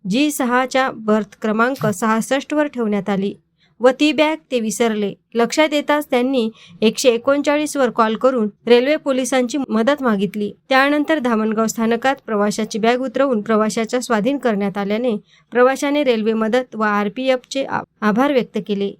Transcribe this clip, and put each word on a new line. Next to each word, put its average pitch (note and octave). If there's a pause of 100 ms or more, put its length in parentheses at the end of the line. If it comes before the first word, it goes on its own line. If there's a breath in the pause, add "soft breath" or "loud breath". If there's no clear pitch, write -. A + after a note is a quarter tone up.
जी C#4+
सहाच्या C4
बर्थ G#3+ (140)
क्रमांक A3+
सहासष्ट A3+
वर D4+
ठेवण्यात G#3+
आली G3 (440)
व B3 (100)
ती D4+
बॅग D4+ (160)
ते B3+
विसरले. G#3+ (220)
लक्षात A#3
येताच D4
त्यांनी B3 (320 loud breath)
एकशे A3
एकोणचाळीस C#4+
वर B3+
कॉल A3
करून A#3+ (180)
रेल्वे B3+
पोलिसांची C4 (120)
मदत B3
मागितली. G#3 (160)
त्यानंतर D4
धामणगाव A3
स्थानकात A3+ (100)
प्रवाशाची G#3+
बॅग A#3
उतरवून C4
प्रवाशाच्या A3
स्वाधीन A#3+
करण्यात G3+
आल्याने G#3+ (360 soft breath)
प्रवाशाने C4+
रेल्वे A3+
मदत A3+
व G#3+
आरपीएफचे B3
आ-, - (200)
आभार A3
व्यक्त A#3+ (100)
केले. G3+